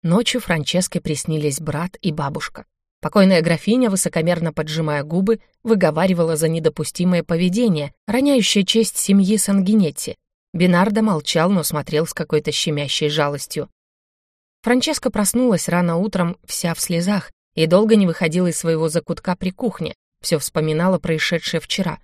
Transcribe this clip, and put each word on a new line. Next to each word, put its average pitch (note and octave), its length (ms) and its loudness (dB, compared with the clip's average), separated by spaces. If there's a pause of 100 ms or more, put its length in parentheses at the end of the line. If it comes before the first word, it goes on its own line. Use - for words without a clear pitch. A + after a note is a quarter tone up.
Ночью A3 380 0
Франческе F3 580 -2
приснились D3+ 600 -4
брат D#3 400 -6
и F#3 100 -2
бабушка. D3+ 540 -8 (380)
Покойная F#3 400 4
графиня, G3+ 480 2
высокомерно E3 640 -2
поджимая D#3 480 -2
губы, F#3+ 380 0 (220)
выговаривала F3 720 2
за D#3 140 0
недопустимое E3 720 0
поведение, F3 720 0 (140)
роняющее A#3+ 580 2
честь A3 320 0
семьи G3 400 4
Сангинетти. G3 800 0 (380)
Бинардо F3+ 480 2
молчал, E3+ 480 0
но F#3 120 2
смотрел D3+ 440 -2
с - 80 -12
какой-то D3+ 360 -2
щемящей D3 600 -2
жалостью. C#3+ 580 -4 (920)
Франческа B3 480 0
проснулась G#3+ 580 0
рано E3+ 300 0
утром, F3+ 480 -2
вся - 260 -4
в - 80 -6
слезах, F3 500 -2 (240)
и D#3+ 120 2
долго G#3 280 4
не G3+ 120 6
выходила E3+ 400 0
из E3+ 100 -2
своего E3 320 0
закутка E3+ 480 -4
при F#3+ 140 -6
кухне, F3+ 440 -6 (280)
все D#3+ 160 -2
вспоминала D#3+ 600 0
происшедшее E3 640 -4
вчера. - 440 -6